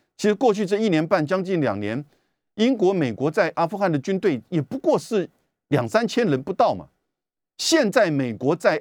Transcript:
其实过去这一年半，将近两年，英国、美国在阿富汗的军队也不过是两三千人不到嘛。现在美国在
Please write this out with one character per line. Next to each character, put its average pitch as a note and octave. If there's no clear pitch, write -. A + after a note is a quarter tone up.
其 -
实 G#3
过 A3
去 G#3
这 G3+
一 A3
年 F3
半， D#3+
将 F#3
近 F3+
两 G#2+
年， A2
英 A#3+
国、 F4
美 C3
国 C3
在 D#3
阿 E3+
富 G#3
汗 F#3+
的 D3+
军 F#3+
队 G#3
也 E3
不 -
过 D4
是 G3
两 B2
三 A3
千 B3
人 C3+
不 F#3+
到 F#3+
嘛。 D#2+
现 C#4
在 G3+
美 C3+
国 C3+
在 E3+